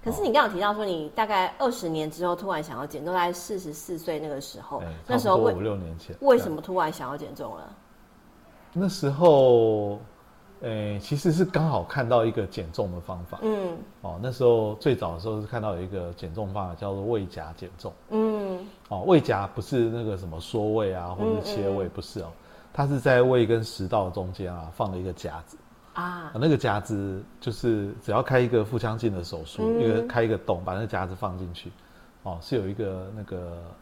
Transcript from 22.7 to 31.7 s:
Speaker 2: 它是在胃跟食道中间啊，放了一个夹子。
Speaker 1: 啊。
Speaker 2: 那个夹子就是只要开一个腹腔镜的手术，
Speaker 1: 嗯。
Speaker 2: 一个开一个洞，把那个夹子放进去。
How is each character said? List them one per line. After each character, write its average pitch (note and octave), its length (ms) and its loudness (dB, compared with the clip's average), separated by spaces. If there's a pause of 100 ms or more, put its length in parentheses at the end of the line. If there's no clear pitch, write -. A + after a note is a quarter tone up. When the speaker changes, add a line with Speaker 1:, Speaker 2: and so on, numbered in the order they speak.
Speaker 2:
它 C#3+ 160 0
是 C#3 120 0
在 B2 220 6
胃 B2 240 6
跟 A2+ 180 4
食 G2 240 -6
道 F#2+ 220 2
中 F#2 220 -6
间 F2+ 220 -6
啊， E2 220 -10
放 G#2 160 -2
了 F#2 60 -6
一 F#2 60 -6
个 F#2 80 -6
夹 D#2+ 340 -10
子。 - 120 -20 (360)
Speaker 1:
啊。 F3 420 -8
Speaker 2:
那 A#2+ 120 2
个 D3+ 80 6
夹 G#2+ 240 0
子 G2 440 -4 (180)
就 A#2+ 100 -4
是 G#2+ 400 0 (120)
只 - 80 -4
要 A2+ 100 2
开 B2+ 180 4
一 B2 80 4
个 A#2 160 4
腹 A2+ 140 -2
腔 A2 180 -2
镜 A2+ 160 0
的 F#2 120 -6
手 D#2+ 200 -8
术， - 200 -6
Speaker 1:
嗯。 A3+ 180 2
Speaker 2:
一 A2+ 100 4
个 A2 120 2
开 A#2 200 0
一 A2+ 40 2
个 G#2+ 100 2
洞， F2+ 260 -2
把 F2+ 100 -4
那 G2 80 -2
个 A2+ 60 -4
夹 F#2+ 200 -2
子 F#2 80 -8
放 F#2 220 -6
进 F2+ 160 -8
去。 - 180 -14 (520)